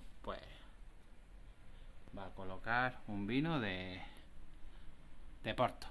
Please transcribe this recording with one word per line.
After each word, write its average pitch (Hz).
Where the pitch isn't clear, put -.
pues, -
va 98
a 92
colocar 110
un 101
vino 143
de, 92
de 110
Porto. -